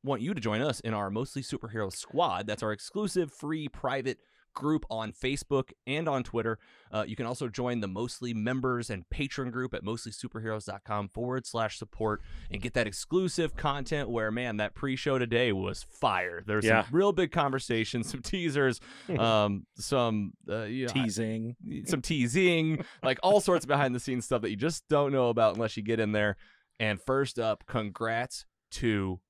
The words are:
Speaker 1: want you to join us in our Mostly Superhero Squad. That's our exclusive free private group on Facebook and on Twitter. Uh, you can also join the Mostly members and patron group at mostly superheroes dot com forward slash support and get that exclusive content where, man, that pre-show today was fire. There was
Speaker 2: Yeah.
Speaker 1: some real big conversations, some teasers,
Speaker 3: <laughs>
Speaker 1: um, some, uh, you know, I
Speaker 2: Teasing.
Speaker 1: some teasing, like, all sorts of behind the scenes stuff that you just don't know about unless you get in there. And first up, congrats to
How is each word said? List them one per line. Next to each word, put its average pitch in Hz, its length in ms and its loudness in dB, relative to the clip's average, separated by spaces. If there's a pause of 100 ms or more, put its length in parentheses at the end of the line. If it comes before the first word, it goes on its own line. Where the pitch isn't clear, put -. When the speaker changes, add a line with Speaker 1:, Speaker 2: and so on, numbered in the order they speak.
Speaker 1:
want 135 200 0
you 302 100 -2
to 165 80 -4
join 107 220 0
us 147 180 0
in 110 140 -4
our 101 160 -2
Mostly 127 320 -4
Superhero 107 500 -4
Squad. 110 540 0
That's 104 160 -4
our 107 100 0
exclusive 180 580 -2
free 151 380 -6
private 131 500 -4 (340)
group 147 380 0
on 110 220 -4
Facebook 131 580 0 (160)
and 156 220 -2
on 131 160 0
Twitter. 113 340 -2 (320)
Uh, 107 160 0
you 110 80 -8
can 123 100 -4
also 123 240 -4
join 123 300 -2
the 104 80 -2
Mostly 117 480 -4
members 123 560 0
and 98 180 -6
patron 135 440 -4
group 127 220 -4
at 85 100 -6
mostly 113 260 -4
superheroes 110 540 -6
dot 98 200 -10
com 104 240 -2
forward 123 380 -4
slash 113 320 -4
support 107 420 -2 (300)
and 104 100 -6
get 120 140 -4
that 113 140 2
exclusive 170 680 0
content 143 560 -2
where, 110 220 0
man, 117 240 -2
that 104 180 -2
pre-show 135 440 0
today 117 340 4
was 95 320 -2
fire. 90 600 0
There 104 120 0
was 107 80 2
Speaker 2:
Yeah. 110 180 8
Speaker 1:
some 113 140 -4
real 196 160 6
big 170 180 2
conversations, 127 800 0
some 127 120 -8
teasers, 143 580 2 (280)
Speaker 3:
<laughs> 165 120 0
Speaker 1:
um, 107 460 4 (100)
some, 110 560 0 (180)
uh, 110 120 -2
you 123 240 -4
know, 117 100 -4
I 135 80 2
Speaker 2:
Teasing. 113 500 -2 (300)
Speaker 1:
some 143 180 -2
teasing, 160 840 2 (200)
like, 131 180 0
all 196 180 6
sorts 175 240 2
of - 40 -10
behind 139 260 2
the 120 60 -2
scenes 127 240 -2
stuff 117 180 0
that 101 80 0
you 107 60 -2
just 151 320 -2
don't 143 240 4
know 131 160 4
about 110 260 6
unless 110 220 -2
you 104 80 -6
get 113 160 2
in 107 100 2
there. 104 260 2 (440)
And 107 200 0
first 135 380 0
up, 110 300 0
congrats 113 800 -4 (260)
to 98 580 0